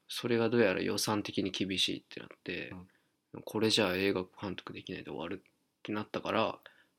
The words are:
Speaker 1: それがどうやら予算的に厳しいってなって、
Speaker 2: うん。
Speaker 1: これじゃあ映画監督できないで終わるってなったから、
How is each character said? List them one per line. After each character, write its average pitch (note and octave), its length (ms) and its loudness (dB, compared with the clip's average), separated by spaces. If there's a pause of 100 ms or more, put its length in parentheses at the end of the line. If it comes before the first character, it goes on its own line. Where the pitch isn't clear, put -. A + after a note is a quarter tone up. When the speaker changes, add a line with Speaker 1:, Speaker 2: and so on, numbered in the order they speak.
Speaker 1:
そ - 200 -4
れ A#2+ 80 4
が A2+ 140 4
ど A#2+ 80 4
う - 20 8
や F#2+ 140 6
ら F2 80 0
予 F#2+ 160 0
算 G#2 240 2
的 - 200 -2
に G2 80 0
厳 F#2+ 280 -2
し - 180 0
い - 40 -8
っ - 20 -20
て - 180 -14
な - 60 -12
っ - 20 -14 (160)
て、 - 300 -8 (580)
Speaker 2:
う - 60 -12
ん。 - 40 -12
Speaker 1:
こ - 180 -4
れ A2 100 6
じ G#2+ 120 6
ゃ F#2+ 60 4
あ F2+ 80 2
映 G2 160 4
画 F#2 120 0 (160)
監 F#2+ 140 -4
督 - 200 -10
で - 80 -10
き F#2+ 100 -10
な F2+ 60 -6
い - 60 -10
で - 60 -10
終 D2 80 -8
わ E2 100 -6
る F#2 160 -8
っ - 80 -20 (300)
て A2 100 -6
な G#2+ 100 0
っ - 60 -12
た - 120 -4
か - 120 -2
ら、 G#2 260 4 (400)